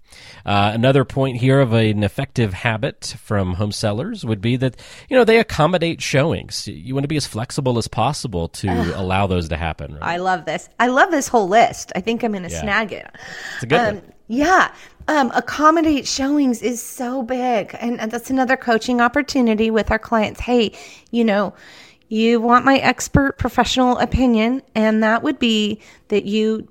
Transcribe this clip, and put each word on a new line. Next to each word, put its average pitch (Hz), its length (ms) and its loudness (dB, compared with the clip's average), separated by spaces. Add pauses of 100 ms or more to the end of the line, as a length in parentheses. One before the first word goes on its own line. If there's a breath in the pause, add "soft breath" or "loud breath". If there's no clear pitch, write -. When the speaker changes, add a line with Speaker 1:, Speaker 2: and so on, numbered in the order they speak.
(460 loud breath)
Speaker 1:
Uh, 101 260 2
another 127 320 4
point 131 340 -2
here 131 200 4
of 127 140 4
an 107 320 2
effective 107 500 -2
habit 113 680 -6
from 95 340 -2
home 104 180 -4
sellers 143 520 -4
would 110 160 -2
be 117 140 0
that, 131 220 -2 (320 loud breath)
you 262 80 2
know, 240 80 8
they 226 140 4
accommodate 165 600 0
showings. - 680 -2
You 98 260 -10
wanna 139 140 -2
be 156 80 -2
as 139 100 -4
flexible 120 500 -4
as 113 120 -2
possible 110 600 -2
to - 180 -6
Speaker 2:
Ugh. 85 260 -2
Speaker 1:
allow 95 320 0
those 90 220 0
to 80 80 -4
happen, 76 380 -8
right? 76 100 -14
Speaker 2:
I 170 140 -4
love 180 260 -2
this. 160 240 -6 (100)
I 233 80 2
love 277 240 4
this 302 160 0
whole 208 220 2
list. - 480 2
I 185 60 -6
think 220 200 -4
I'm 233 80 -2
gonna 185 180 -6
Speaker 1:
Yeah. 165 120 -4
Speaker 2:
snag 202 320 -2
it. - 180 -14 (440 loud breath)
Speaker 1:
It's - 100 -10
a - 20 -8
good 117 140 4
Speaker 2:
Um, 208 160 0
Speaker 1:
one. - 160 -18 (160)
Speaker 2:
yeah. 294 420 2 (380 loud breath)
Um, 277 260 2
accommodate 311 720 2
showings 269 560 0
is 233 180 -2
so 254 440 -6
big. 247 560 -2
And, 240 200 -4
and 220 120 -6
that's 240 180 -8
another 262 260 0
coaching 240 440 0
opportunity 233 720 2
with 214 180 0
our 220 80 0
clients. 208 400 -2
Hey, 240 320 0 (400 loud breath)
you 233 140 2
know, 202 280 0 (580 loud breath)
you 226 300 2
want 240 240 4
my 269 140 4
expert - 580 0
professional 247 640 0
opinion, 240 640 2 (120)
and 220 280 2
that 220 200 0
would 285 160 -2
be 214 400 0 (300 loud breath)
that 208 160 0
you 214 460 -2